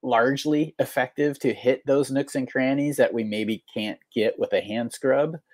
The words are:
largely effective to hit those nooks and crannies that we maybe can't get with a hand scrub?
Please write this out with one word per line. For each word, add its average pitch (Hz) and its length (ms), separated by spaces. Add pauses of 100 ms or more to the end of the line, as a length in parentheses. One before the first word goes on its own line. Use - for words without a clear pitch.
largely 139 760
effective 139 600
to 123 140
hit 127 340
those 139 240
nooks 135 240
and 131 160
crannies 139 460
that 131 160
we 113 100
maybe 107 400 (100)
can't 107 260 (160)
get 110 240
with - 160
a 92 80
hand 113 280
scrub? 143 460 (180)